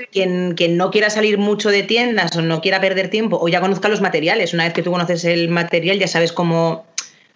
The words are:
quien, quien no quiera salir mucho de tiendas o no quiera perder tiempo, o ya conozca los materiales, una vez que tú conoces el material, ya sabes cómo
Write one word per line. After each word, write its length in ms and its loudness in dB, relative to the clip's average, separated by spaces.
quien, 420 0
quien 220 2
no 140 2
quiera 200 2
salir 280 0
mucho 320 0
de 120 2
tiendas 540 0
o 60 0
no 180 0
quiera 200 0
perder 280 0
tiempo, 320 0
o 80 0
ya 120 2
conozca 280 0
los 140 2
materiales, 520 0
una 100 0
vez 100 -2
que 80 0
tú 100 -4
conoces 320 -2
el 240 0
material, 500 0
ya 100 0
sabes 240 0
cómo 520 0